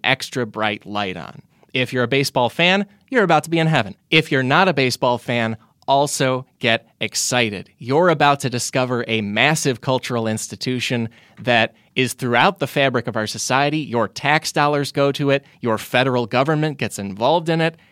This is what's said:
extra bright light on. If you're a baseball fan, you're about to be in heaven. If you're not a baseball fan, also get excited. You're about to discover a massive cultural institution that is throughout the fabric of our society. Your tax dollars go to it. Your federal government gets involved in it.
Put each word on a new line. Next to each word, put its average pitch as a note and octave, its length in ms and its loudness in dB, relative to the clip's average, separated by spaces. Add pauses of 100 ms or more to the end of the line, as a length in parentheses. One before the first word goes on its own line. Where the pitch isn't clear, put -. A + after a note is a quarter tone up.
extra B2+ 400 -2
bright G#2+ 400 -4
light G2+ 320 -6
on. - 240 -14 (320)
If B2+ 180 -2
you're B2+ 140 0
a A#2+ 40 -2
baseball C3 420 0
fan, F#3+ 360 2 (220)
you're A#3+ 160 2
about D#3+ 200 2
to D#3+ 60 -14
be E3 80 2
in D#3+ 80 2
heaven. B2 280 2 (160)
If D#3+ 200 2
you're C3+ 120 2
not D3+ 260 2
a E3+ 60 2
baseball B2+ 420 0
fan, A#2 400 -2 (320)
also C3+ 580 0 (120)
get A2+ 300 0 (120)
excited. A2 680 -2 (100)
You're D3+ 320 2
about C#3+ 300 2
to C3 100 -4
discover B2 580 -2
a A2+ 140 0
massive B2 580 0
cultural B2 480 -2
institution A#2 800 -4 (320)
that A#2 340 2 (220)
is B2+ 160 0
throughout B2+ 460 2
the C#3+ 80 -2
fabric C3 400 0
of A#2 100 -6
our G#2+ 100 -2
society. C#3+ 520 0
Your A#2 280 -2
tax D3 460 -2
dollars D3 400 0
go C#3+ 200 2
to C#3 180 -2
it. C#3 140 2 (160)
Your A2+ 180 -2
federal B2 480 0
government D3+ 520 0
gets A2+ 200 -6
involved A#2 500 -2
in E3 120 0
it. E3 160 -2 (160)